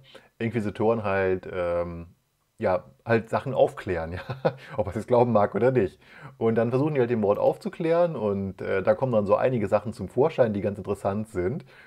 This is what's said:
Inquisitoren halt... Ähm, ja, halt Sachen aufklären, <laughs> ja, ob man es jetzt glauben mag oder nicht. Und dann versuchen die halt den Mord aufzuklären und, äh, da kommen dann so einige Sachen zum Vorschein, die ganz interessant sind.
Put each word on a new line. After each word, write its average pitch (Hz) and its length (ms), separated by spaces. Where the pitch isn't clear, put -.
Inquisitoren 110 640
halt... 95 460
Ähm, 87 580
ja, 92 240
halt 113 240
Sachen 117 240
aufklären, 82 600
<laughs> - 0
ja, 90 80
ob 104 80
man - 40
es - 60
jetzt 107 120
glauben 120 240
mag 104 240
oder 117 160
nicht. 113 280
Und 113 180
dann 117 140
versuchen 143 240
die 139 60
halt 120 100
den 110 120
Mord 101 180
aufzuklären 165 760
und, 101 460
äh, 98 220
da 107 120
kommen 131 180
dann 107 120
so 104 100
einige 117 320
Sachen 104 260
zum 92 160
Vorschein, 127 440
die 101 80
ganz 101 160
interessant 101 520
sind. 90 360